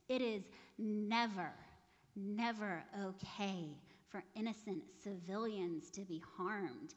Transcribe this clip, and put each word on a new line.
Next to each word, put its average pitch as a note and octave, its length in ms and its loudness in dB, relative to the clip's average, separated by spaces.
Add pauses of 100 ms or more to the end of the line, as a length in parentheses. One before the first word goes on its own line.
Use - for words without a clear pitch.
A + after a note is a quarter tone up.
It B3+ 140 6
is A3 200 4 (360)
never, G#3+ 760 4 (640)
never G#3 680 2 (220)
okay F#3+ 720 -2 (360)
for G3+ 100 -4 (140)
innocent G#3+ 480 -2 (180)
civilians F#3+ 880 0
to G3 120 -6
be E3+ 200 -4 (140)
harmed. F3+ 600 0